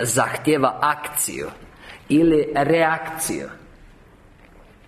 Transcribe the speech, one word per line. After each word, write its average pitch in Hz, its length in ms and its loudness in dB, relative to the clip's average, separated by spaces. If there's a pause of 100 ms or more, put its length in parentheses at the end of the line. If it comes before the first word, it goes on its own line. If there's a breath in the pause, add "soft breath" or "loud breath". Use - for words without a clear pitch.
zahtjeva 131 800 0
akciju 104 640 -4 (640 loud breath)
ili 156 460 4
reakciju. 156 920 0 (1400)